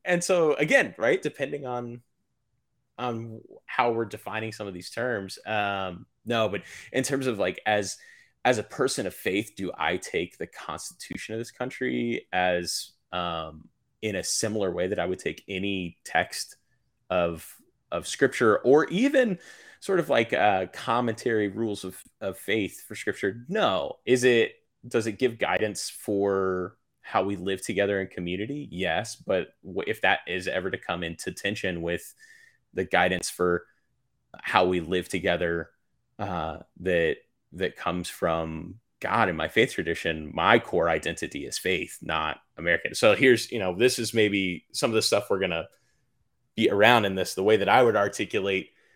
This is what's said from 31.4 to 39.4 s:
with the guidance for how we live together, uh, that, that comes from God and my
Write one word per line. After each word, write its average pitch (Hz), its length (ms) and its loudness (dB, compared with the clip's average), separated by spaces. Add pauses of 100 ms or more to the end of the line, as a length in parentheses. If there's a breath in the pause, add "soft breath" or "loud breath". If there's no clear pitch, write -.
with 85 320 -4 (600 soft breath)
the 95 100 -2
guidance 92 460 2
for 87 340 0 (800)
how 92 240 4
we 90 160 2
live 87 280 -4
together, 85 600 0 (500)
uh, 82 380 -4 (240)
that, 85 360 2 (360)
that 87 240 -4
comes 90 320 -4
from 82 640 -2 (240)
God 101 300 2
and 82 80 -2
my 78 100 -2